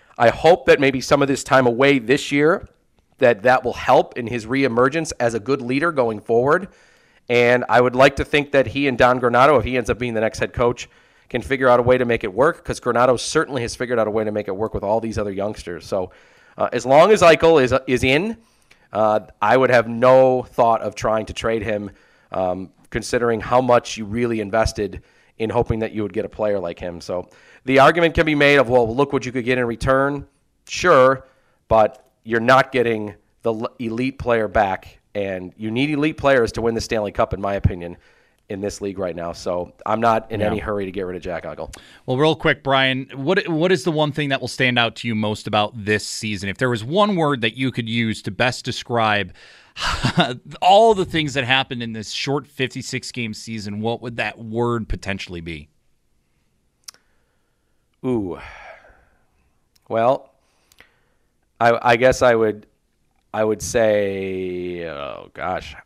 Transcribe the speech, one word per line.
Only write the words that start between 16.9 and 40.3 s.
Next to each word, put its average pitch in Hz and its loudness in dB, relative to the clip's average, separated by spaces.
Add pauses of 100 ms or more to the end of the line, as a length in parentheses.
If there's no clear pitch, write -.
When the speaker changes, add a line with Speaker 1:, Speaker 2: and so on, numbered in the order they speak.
Speaker 1:
as 208 4
Eichel 165 6
is, 127 2 (140)
is 123 0
in, 165 0 (540)
uh, 107 0 (200)
I 107 4
would 131 4
have 117 4
no 127 4
thought 117 0
of 104 -8
trying 110 -2
to 104 -12
trade 113 -4
him, 104 -6 (400)
um, 92 -4 (180)
considering 117 -2
how 123 0
much 123 2
you 113 -10
really 117 -4
invested 104 -4 (360)
in 113 -4
hoping 113 -2
that 110 -6
you 107 -6
would 101 -6
get 104 -4
a 98 -10
player 104 -2
like 87 -8
him. 87 -10
So 90 -8 (360)
the 135 2
argument 160 6
can 165 2
be 156 0
made 143 4
of, 123 2
"Well, 120 2
look 139 0
what 135 -2
you 127 -10
could 123 -6
get 127 0
in 123 0
return." 135 -2 (420)
Sure, 135 4 (420)
but 110 2 (200)
you're 113 0
not 131 4
getting 113 -2 (300)
the 117 0
l-, 113 -6 (100)
elite 123 -6
player 117 0
back, 98 -2 (160)
and 95 -6
you 110 -8
need 131 -2
elite 151 -2
players 131 2
to 117 -6
win 117 0
the 113 -4
Stanley 104 -4
Cup, 113 -2
in 92 -10
my 98 -4
opinion, 90 -4 (520)
in 98 -8
this 101 -6
league 98 -8
right 90 -6
now. 85 -8
So 87 -8 (120)
I'm 110 -2
not 113 0